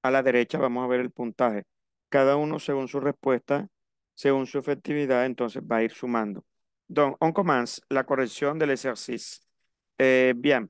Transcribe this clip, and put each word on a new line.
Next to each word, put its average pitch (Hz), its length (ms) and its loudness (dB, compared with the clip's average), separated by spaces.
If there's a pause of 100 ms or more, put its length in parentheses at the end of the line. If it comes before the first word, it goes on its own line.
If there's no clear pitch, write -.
A 131 80 2
la 135 140 2
derecha 123 340 2
vamos 127 260 0
a 123 40 -2
ver 127 100 2
el 123 140 -4
puntaje. 113 500 -2 (460)
Cada 139 260 4
uno 151 240 -2
según 135 300 -4
su 143 100 -6
respuesta, 139 720 -2 (460)
según 135 320 0
su 143 120 -6
efectividad, 135 680 -2
entonces 120 360 -6
va 117 140 -2
a 113 80 2
ir 113 80 -2
sumando. 113 520 -4 (440)
Donc, 147 320 0
on 160 120 2
commence 151 560 0
la 131 160 0
corrección 139 540 -2
del 151 120 0
ejercicio. 120 760 -6 (540)
Eh, 127 380 6
bien. 123 340 0